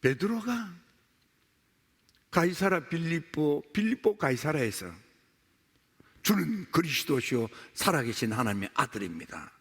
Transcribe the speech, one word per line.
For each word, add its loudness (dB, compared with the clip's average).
베드로가 0
가이사라 2
빌립보, 0
빌립보 2
가이사라에서 0
"주는 0
그리스도시요 0
살아계신 0
하나님의 -2
아들입니다. -6